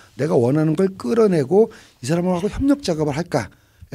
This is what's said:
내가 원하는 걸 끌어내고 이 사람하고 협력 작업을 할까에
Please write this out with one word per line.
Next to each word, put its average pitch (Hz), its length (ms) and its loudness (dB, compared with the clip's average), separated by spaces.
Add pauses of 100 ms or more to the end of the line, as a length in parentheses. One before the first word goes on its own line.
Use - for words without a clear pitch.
(160)
내가 160 200 -2
원하는 151 400 2
걸 190 200 0
끌어내고 214 760 2 (300)
이 120 40 -12
사람하고 175 420 -2
협력 277 340 0
작업을 151 340 -2
할까에 151 320 -4 (460)